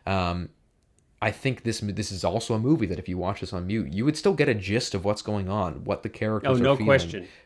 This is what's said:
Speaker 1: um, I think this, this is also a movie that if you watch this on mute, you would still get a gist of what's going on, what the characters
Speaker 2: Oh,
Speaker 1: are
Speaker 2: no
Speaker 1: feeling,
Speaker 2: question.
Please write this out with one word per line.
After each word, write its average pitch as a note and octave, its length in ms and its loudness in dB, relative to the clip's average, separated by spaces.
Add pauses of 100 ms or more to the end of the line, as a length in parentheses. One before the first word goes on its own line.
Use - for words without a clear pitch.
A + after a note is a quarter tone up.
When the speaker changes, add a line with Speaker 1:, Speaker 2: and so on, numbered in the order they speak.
Speaker 1:
um, F2 440 0 (720)
I G#2+ 100 2
think B2+ 320 -4
this, A2+ 160 0
this G2+ 320 -4
is F2+ 120 -4
also G2+ 300 0
a A2+ 60 2
movie B2 260 4
that F2 140 -2
if F#2 100 -8
you F2+ 80 -2
watch F#2 240 -2
this F#2 120 -6
on F2+ 140 -4
mute, G2 240 -2
you G#2 140 0
would D3+ 120 2
still G3 160 2
get C#3+ 140 4
a C3 60 4
gist G2+ 400 0
of F#2 100 -4
what's G#2 200 -2
going G2+ 260 -2
on, F#2 340 -2
what G2+ 200 -4
the G#2+ 60 -6
characters A2 420 0
Speaker 2:
Oh, C3 40 6
Speaker 1:
are B2 40 4
Speaker 2:
no C3 160 6
Speaker 1:
feeling, A2+ 100 -2
Speaker 2:
question. F#2+ 420 2 (180)